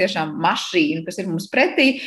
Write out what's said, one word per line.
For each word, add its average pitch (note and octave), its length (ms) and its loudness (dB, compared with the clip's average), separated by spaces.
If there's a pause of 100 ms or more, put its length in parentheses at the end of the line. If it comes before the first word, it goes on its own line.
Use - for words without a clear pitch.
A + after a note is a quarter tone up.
tiešām E3 320 0 (100)
mašīnu, E3 640 0
kas F3+ 160 -6
ir F#3+ 80 -6
mums E3+ 220 -4
pretī, D4+ 340 4 (200)